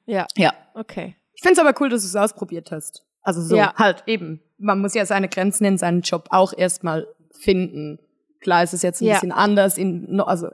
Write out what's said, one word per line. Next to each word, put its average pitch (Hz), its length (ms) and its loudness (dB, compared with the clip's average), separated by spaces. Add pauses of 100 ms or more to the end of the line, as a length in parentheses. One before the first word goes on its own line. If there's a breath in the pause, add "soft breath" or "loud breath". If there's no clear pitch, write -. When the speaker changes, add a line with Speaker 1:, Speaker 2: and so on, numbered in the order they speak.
Speaker 1:
Ja. 196 200 -4 (100)
Speaker 2:
Ja. 170 160 2 (220)
Speaker 1:
Okay. - 420 -12 (180)
Speaker 3:
Ich - 80 -20
find's 359 160 4
aber 302 220 4
cool, 285 80 0
dass 233 140 -2
du's 185 140 -8
ausprobiert 196 540 -4
hast. - 340 -12 (180)
Also 175 200 -2
so 165 140 2
Speaker 1:
Ja. 202 200 4
Speaker 3:
halt 196 300 2
eben. 175 340 -4 (180)
Man 202 220 0
muss 196 140 -2
ja 220 120 0
seine 196 220 0
Grenzen 196 360 -2
in 196 140 2
seinem 175 240 0
Job - 280 -6
auch 185 260 4
erstmal 170 500 -2 (340)
finden. 160 580 -2 (420)
Klar 175 240 2
ist 175 100 -4
es 175 80 -6
jetzt 180 180 -2
ein 220 60 0
Speaker 1:
Ja. 214 80 4
Speaker 3:
bisschen 180 180 0
anders, 202 460 2
in, 175 280 -4 (100)
no-, 185 80 2
also 170 300 -2